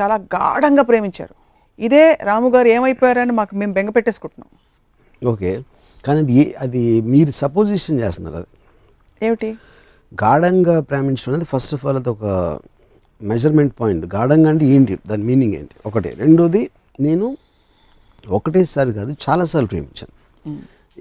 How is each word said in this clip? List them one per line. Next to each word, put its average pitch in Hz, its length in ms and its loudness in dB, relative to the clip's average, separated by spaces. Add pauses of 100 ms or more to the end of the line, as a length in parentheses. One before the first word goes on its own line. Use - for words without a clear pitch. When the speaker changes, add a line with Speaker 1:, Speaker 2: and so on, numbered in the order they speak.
Speaker 1:
చాలా 202 140 0
గాఢంగా 262 680 0
ప్రేమించారు. 214 520 -2 (440)
ఇదే 294 440 6
రాము 220 260 0
గారు 247 200 4
ఏమైపోయారని 247 640 2
మాకు 208 240 -4
మేము 202 160 -4
బెంగ 196 180 -4
పెట్టేసుకుంటున్నాం. 214 600 -6 (840)
Speaker 2:
ఓకే, 98 300 -2 (420)
కానీ 147 140 0
అది 143 140 0
ఏ-, 139 260 4
అది 120 420 0
మీరు 135 300 2
సపోజిషన్ 165 720 -2
చేస్తున్నారు. 85 360 -6
అది 87 100 -12 (800)
Speaker 1:
ఏమిటి? 220 320 -4 (560)
Speaker 2:
గాఢంగా 170 640 2
ప్రేమించడం 135 540 -4
అనేది 160 220 -4
first 139 180 -4
of 139 140 -6
all 135 80 0
అది 127 120 -6
ఒక 110 160 -6 (1000)
మెజర్‌మెంట్ 135 580 0
పాయింట్. 90 340 -2
గాఢంగా 151 360 4
అంటే 156 160 2
ఏంటి, 131 400 4
దాని 104 180 -4
మీనింగ్ 123 300 2
ఏంటి? 71 200 -12 (120)
ఒకటి. 104 220 -4
రెండోది, 165 600 2 (300)
నేను 185 360 -2 (920)
ఒకటేసారి 143 640 0
కాదు, 107 240 -8 (120)
చాలాసార్లు 156 400 0
ప్రేమించాను. - 460 -12 (340)
Speaker 1:
Hmm. 147 160 -14 (360)